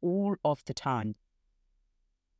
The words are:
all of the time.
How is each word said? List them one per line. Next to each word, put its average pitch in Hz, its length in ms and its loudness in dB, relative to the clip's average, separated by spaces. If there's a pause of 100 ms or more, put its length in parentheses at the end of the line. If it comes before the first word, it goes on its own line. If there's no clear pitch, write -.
all 196 420 2
of 147 220 0
the 135 80 -8
time. 110 440 -2 (1200)